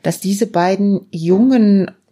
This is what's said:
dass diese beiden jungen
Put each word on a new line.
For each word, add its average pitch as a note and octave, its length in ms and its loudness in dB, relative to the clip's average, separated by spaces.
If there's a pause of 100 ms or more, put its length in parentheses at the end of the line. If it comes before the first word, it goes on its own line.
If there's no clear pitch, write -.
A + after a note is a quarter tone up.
dass E3 160 -6
diese G3 260 -2
beiden F#3+ 640 -2
jungen G3+ 800 2 (220)